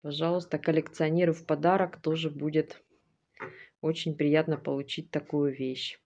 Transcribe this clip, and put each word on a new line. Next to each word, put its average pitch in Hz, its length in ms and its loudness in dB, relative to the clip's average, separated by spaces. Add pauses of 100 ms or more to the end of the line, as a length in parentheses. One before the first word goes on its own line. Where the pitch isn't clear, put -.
Пожалуйста, 160 560 -2
коллекционеру 160 760 2
в 165 120 -8
подарок 175 560 2
тоже 160 280 -2
будет 151 540 -2 (960)
очень 160 340 -2
приятно 151 420 2
получить 139 540 -6
такую 147 440 0
вещь. 131 500 -6